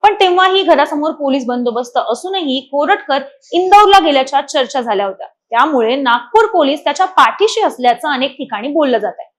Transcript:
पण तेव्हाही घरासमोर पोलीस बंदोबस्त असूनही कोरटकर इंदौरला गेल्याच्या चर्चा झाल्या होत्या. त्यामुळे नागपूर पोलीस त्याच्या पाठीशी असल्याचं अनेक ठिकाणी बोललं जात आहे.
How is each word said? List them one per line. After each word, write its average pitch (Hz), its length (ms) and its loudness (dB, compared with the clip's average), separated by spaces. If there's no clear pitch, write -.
पण 415 120 2
तेव्हाही 370 480 2
घरासमोर 302 500 0
पोलीस 277 340 -2
बंदोबस्त 247 540 -4
असूनही 285 580 -6
कोरटकर 294 500 -2
इंदौरला 392 480 4
गेल्याच्या 277 420 0
चर्चा 277 380 -4
झाल्या 202 260 -2
होत्या. 196 200 -10
त्यामुळे 247 720 0
नागपूर 285 500 2
पोलीस 311 380 0
त्याच्या - 240 0
पाठीशी 359 540 0
असल्याचं 247 460 0
अनेक 262 240 -2
ठिकाणी 226 360 -10
बोललं 285 300 0
जात 202 140 -4
आहे. - 160 -18